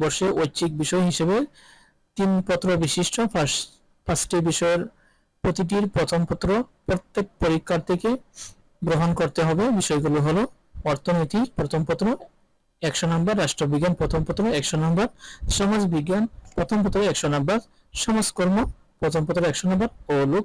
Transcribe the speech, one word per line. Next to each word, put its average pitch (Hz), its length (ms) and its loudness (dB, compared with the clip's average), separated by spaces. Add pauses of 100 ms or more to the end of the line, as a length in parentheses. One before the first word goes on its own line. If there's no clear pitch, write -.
বর্ষে 156 260 0 (140)
ঐচ্ছিক 160 300 -2 (100)
বিষয় 180 280 0
হিসেবে 175 280 0 (800)
তিন 190 140 2 (160)
পত্র 180 200 0 (160)
বিশিষ্ট 175 320 -2 (180)
পাঁচ, 147 180 0 (560)
পাঁচটি 175 300 -2 (120)
বিষয়ের 170 320 2 (640)
প্রতিটির 190 420 0 (100)
প্রথম 170 240 2 (100)
পত্র 175 200 -2 (380)
প্রত্যেক 190 380 -2 (160)
পরীক্ষার্থীকে 175 680 0 (760)
গ্রহণ 165 220 2 (100)
করতে 165 280 0
হবে। 165 160 0 (160)
বিষয়গুলো 147 480 0
হলো 170 140 2 (500)
অর্থনীতি 170 480 0 (180)
প্রথম 156 320 0
পত্র 170 160 0 (760)
একশো 160 320 -2
নম্বর, 170 200 0 (100)
রাষ্ট্রবিজ্ঞান 147 560 0
প্রথম 160 280 0
পত্র 202 160 -2 (160)
একশো 156 240 -2
নম্বর, 170 240 2 (500)
সমাজবিজ্ঞান 196 680 2 (320)
প্রথম 175 280 0
পত্র 196 160 2 (120)
একশো 151 240 -2
নম্বর, 151 220 0 (460)
সমাজকর্ম 202 540 0 (440)
প্রথম 160 260 0
পত্র 175 140 -2 (100)
একশো - 200 -6
নম্বর 190 180 0 (220)
ও 147 40 2 (180)
লোক 208 120 0